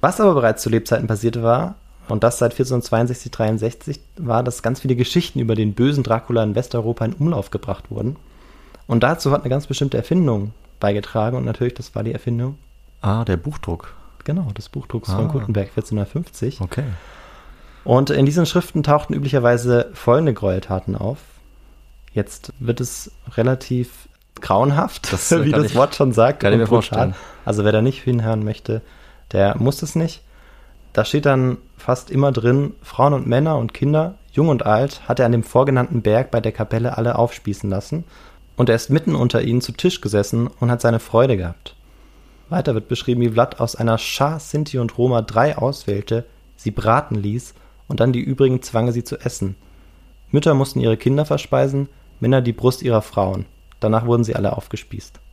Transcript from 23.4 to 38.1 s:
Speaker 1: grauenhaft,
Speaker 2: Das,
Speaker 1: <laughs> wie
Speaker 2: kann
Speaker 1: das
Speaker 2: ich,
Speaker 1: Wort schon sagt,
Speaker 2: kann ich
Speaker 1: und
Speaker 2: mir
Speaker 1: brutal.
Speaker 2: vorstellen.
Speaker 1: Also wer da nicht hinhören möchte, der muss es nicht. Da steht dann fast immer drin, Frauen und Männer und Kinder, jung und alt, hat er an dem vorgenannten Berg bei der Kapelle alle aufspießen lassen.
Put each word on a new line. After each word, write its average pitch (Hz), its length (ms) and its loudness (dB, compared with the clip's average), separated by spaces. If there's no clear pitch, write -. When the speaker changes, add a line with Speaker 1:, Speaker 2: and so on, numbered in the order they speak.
Speaker 1:
grauenhaft, 139 720 0
Speaker 2:
Das, - 200 -2
Speaker 1:
<laughs> 165 120 4
wie 151 80 2
Speaker 2:
kann 147 120 4
Speaker 1:
das - 80 0
Speaker 2:
ich, - 40 -2
Speaker 1:
Wort 127 200 4
schon 131 180 2
sagt, 117 280 4
Speaker 2:
kann 101 120 4
ich - 20 6
Speaker 1:
und 117 60 4
Speaker 2:
mir 110 60 2
Speaker 1:
brutal. 113 140 4
Speaker 2:
vorstellen. 107 340 0
Speaker 1:
Also 104 220 0
wer 107 80 4
da 110 80 4
nicht 135 200 0
hinhören 113 440 0
möchte, 110 360 -6
der 98 240 4
muss 131 240 0
es 160 140 -6
nicht. 165 260 -2
Da 110 100 2
steht 147 220 0
dann 131 320 2
fast - 360 -4
immer 139 200 2
drin, 123 500 0
Frauen 143 320 2
und 135 140 -2
Männer 143 300 2
und 113 160 -4
Kinder, 156 400 0
jung 151 160 2
und 131 180 0
alt, 113 440 0
hat 117 100 0
er 127 60 4
an 117 60 4
dem 117 120 2
vorgenannten 127 600 2
Berg 113 280 2
bei 117 80 0
der 110 120 -2
Kapelle 113 460 -2
alle 117 200 0
aufspießen 104 520 -2
lassen. 107 360 -6